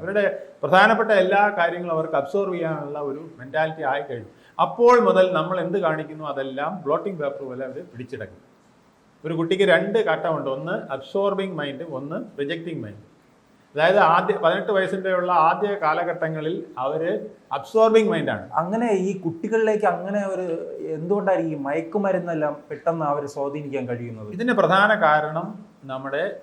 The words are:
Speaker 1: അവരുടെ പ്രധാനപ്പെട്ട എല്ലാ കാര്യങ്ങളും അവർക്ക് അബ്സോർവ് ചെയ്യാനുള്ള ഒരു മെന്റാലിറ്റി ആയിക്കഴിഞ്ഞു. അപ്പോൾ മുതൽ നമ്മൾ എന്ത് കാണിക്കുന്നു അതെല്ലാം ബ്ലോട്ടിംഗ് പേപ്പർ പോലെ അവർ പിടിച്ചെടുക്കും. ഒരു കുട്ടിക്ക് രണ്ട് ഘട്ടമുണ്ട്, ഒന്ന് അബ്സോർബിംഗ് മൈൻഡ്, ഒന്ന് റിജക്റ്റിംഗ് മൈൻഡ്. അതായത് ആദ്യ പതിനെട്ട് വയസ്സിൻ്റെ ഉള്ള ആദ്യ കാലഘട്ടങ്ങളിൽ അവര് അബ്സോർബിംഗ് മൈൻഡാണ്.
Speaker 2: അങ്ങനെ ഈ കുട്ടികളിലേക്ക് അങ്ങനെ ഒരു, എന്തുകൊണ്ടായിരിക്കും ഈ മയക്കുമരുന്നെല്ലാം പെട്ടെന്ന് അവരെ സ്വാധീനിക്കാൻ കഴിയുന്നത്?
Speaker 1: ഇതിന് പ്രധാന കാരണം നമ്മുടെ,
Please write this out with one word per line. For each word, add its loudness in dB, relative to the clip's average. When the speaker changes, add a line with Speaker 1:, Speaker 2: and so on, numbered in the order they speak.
Speaker 1:
അവരുടെ 0
പ്രധാനപ്പെട്ട 6
എല്ലാ 4
കാര്യങ്ങളും 0
അവർക്ക് -2
അബ്സോർവ് 0
ചെയ്യാനുള്ള -6
ഒരു -8
മെന്റാലിറ്റി -4
ആയിക്കഴിഞ്ഞു. -6
അപ്പോൾ 6
മുതൽ 4
നമ്മൾ -2
എന്ത് -2
കാണിക്കുന്നു -2
അതെല്ലാം -6
ബ്ലോട്ടിംഗ് -2
പേപ്പർ -6
പോലെ -10
അവർ -12
പിടിച്ചെടുക്കും. -14
ഒരു -4
കുട്ടിക്ക് 2
രണ്ട് 4
ഘട്ടമുണ്ട്, 0
ഒന്ന് -6
അബ്സോർബിംഗ് -2
മൈൻഡ്, -8
ഒന്ന് -10
റിജക്റ്റിംഗ് -6
മൈൻഡ്. -16
അതായത് 4
ആദ്യ 4
പതിനെട്ട് 2
വയസ്സിൻ്റെ 0
ഉള്ള 0
ആദ്യ 2
കാലഘട്ടങ്ങളിൽ -2
അവര് -2
അബ്സോർബിംഗ് 4
മൈൻഡാണ്. -2
Speaker 2:
അങ്ങനെ 0
ഈ 0
കുട്ടികളിലേക്ക് 0
അങ്ങനെ -2
ഒരു, -6
എന്തുകൊണ്ടായിരിക്കും -2
ഈ -6
മയക്കുമരുന്നെല്ലാം -2
പെട്ടെന്ന് -2
അവരെ -2
സ്വാധീനിക്കാൻ -6
കഴിയുന്നത്? -8
Speaker 1:
ഇതിന് -4
പ്രധാന 4
കാരണം 0
നമ്മുടെ, -6